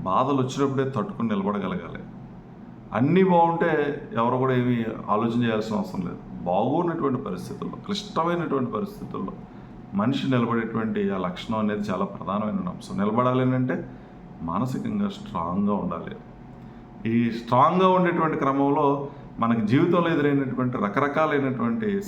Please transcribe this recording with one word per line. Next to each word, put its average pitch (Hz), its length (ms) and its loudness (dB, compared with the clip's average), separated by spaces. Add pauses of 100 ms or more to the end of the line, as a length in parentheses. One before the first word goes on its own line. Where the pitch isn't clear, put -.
బాధలు 127 360 2
వచ్చినప్పుడే 131 420 0 (120)
తట్టుకుని 110 360 -2
నిలబడగలగాలి. 95 680 -4 (960)
అన్నీ 165 240 6 (100)
బాగుంటే 165 380 4 (500)
ఎవరు 120 220 2
కూడా 131 180 4
ఏమీ 123 160 2 (380)
ఆలోచన 117 320 2
చేయాల్సిన 110 340 0
అవసరం - 280 -4
లేదు. - 120 -10 (280)
బాగున్నటువంటి 139 760 0
పరిస్థితుల్లో, - 500 -8 (100)
క్లిష్టమైనటువంటి 165 880 -2
పరిస్థితుల్లో 101 580 -6 (680)
మనిషి 135 240 2 (100)
నిలబడేటువంటి 113 680 0 (140)
ఆ - 100 -2
లక్షణం 110 360 -4
అనేది 104 280 0
చాలా 95 240 0
ప్రధానమైన 98 600 -4
అంశం. 95 280 -10
నిలబడాలి 127 440 2
అని 127 140 2
అంటే 135 160 0 (720)
మానసికంగా 104 680 -2
స్ట్రాంగ్గా 92 680 0
ఉండాలి. 82 320 -6 (1000)
ఈ 117 40 4 (240)
స్ట్రాంగ్గా 165 560 6
ఉండేటువంటి 170 460 2
క్రమంలో 139 440 4 (560)
మనకి 113 200 4 (100)
జీవితంలో 170 420 6
ఎదురైనటువంటి 135 640 2 (100)
రకరకాలైనటువంటి 135 1000 2 (200)